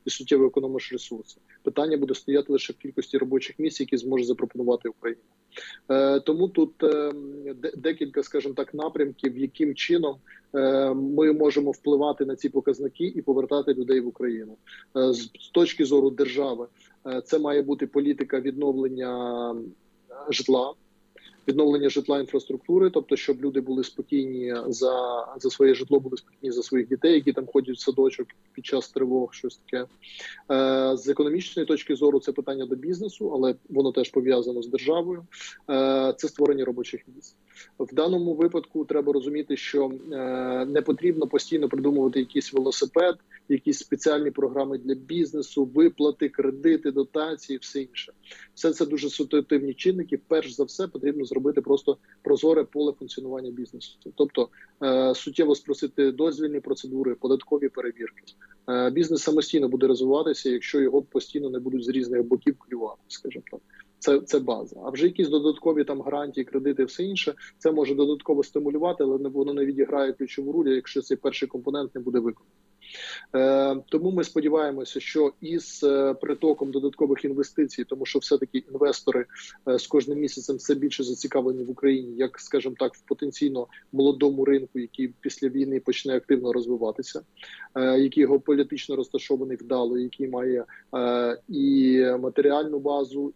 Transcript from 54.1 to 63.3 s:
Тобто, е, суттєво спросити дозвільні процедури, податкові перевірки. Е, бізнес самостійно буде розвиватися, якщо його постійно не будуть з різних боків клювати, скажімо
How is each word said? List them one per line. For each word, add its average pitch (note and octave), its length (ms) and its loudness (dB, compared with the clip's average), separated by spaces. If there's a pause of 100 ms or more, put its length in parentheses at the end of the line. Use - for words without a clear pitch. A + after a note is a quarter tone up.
Тобто, C3+ 340 0 (340)
е, C3 320 4
суттєво D3 400 2
спросити C#3 560 0
дозвільні D3 480 -2
процедури, C3 560 -4
податкові C3+ 540 0
перевірки. A#2+ 540 -10 (460)
Е, B2 200 0
бізнес D#3+ 320 0
самостійно D#3 460 2
буде C3 200 2
розвиватися, C3+ 640 2
якщо B2 320 -2
його C3+ 200 4
постійно C#3 480 -4
не B2+ 100 -6
будуть B2+ 240 -4
з A#2+ 60 -4
різних B2 340 0
боків B2+ 360 0
клювати, A2+ 480 -10
скажімо - 440 -12